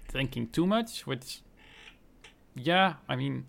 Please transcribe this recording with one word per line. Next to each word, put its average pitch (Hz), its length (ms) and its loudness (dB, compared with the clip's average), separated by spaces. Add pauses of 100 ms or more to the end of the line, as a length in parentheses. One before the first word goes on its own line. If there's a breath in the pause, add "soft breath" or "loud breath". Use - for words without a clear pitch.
thinking 127 400 -4
too 170 180 2
much, 226 400 0
which, 131 360 -6 (1120 soft breath)
yeah, 170 400 4 (160)
I 131 60 0
mean, 131 320 -2